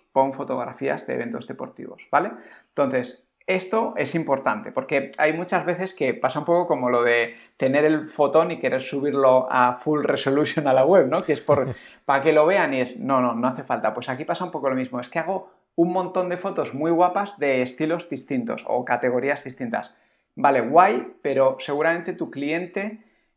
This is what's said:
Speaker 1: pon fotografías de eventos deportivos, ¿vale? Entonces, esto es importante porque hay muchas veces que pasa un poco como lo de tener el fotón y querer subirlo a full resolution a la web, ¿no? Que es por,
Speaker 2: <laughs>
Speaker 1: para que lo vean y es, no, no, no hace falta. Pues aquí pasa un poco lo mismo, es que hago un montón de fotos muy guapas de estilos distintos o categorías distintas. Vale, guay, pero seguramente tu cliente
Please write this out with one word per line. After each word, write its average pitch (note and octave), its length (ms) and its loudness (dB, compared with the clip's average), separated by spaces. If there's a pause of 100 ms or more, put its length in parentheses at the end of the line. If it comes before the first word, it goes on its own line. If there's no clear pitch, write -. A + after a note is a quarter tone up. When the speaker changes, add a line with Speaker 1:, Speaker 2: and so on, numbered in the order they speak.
(120)
Speaker 1:
pon C3+ 220 2
fotografías C3 720 -6
de C3 80 -6
eventos B2 320 -6
deportivos, - 640 -14
¿vale? F3 220 0 (360)
Entonces, B2+ 580 -4 (200)
esto F#3+ 500 -2
es - 180 -2
importante B2+ 560 -2
porque C#3 480 -2
hay D3+ 140 2
muchas E3+ 340 -2
veces F3+ 280 -4
que B2+ 200 -2
pasa - 240 -2
un F3+ 60 -4
poco E3+ 240 2
como C3 220 0
lo A#2+ 120 2
de A#2+ 340 2 (200)
tener C#3 280 2
el D#3 240 2
fotón D#3 440 2
y - 80 -8
querer C3 220 -2
subirlo C3+ 680 2
a B2 240 4
full D3+ 300 -2
resolution C#3+ 640 0
a C3 40 4
la C3 120 6
web, E3+ 240 6
¿no? D#3+ 140 0
Que D#3+ 100 -2
es C#3 80 0
por, C3+ 340 0 (140)
Speaker 2:
<laughs> - 160 -20
Speaker 1:
para C#3 180 2
que D#3 100 4
lo D#3 140 6
vean F3 260 2
y C3 80 -2
es, B2 180 -4
no, C3 220 2
no, A#2+ 140 0
no A#2+ 140 0
hace C3 160 -6
falta. A2 300 -2
Pues B2 140 -8
aquí B2+ 160 -8
pasa F3 200 -4
un F3 60 -8
poco C#3 200 -2
lo B2+ 60 0
mismo, B2+ 240 -4
es A#2+ 100 -14
que - 80 -4
hago F3 340 -6 (220)
un F3 180 2
montón F3+ 360 -2
de F3+ 80 -4
fotos F3 360 -6
muy D3+ 180 -2
guapas F3+ 480 2
de C3+ 240 0
estilos D#3 460 -4
distintos B2 600 -6
o B2 160 0
categorías B2 580 -2
distintas. A#2 520 -8 (400)
Vale, C#3 260 4
guay, F3 600 4
pero C3+ 380 2
seguramente E3 540 -2
tu F3 180 -8
cliente F3 720 -6 (340)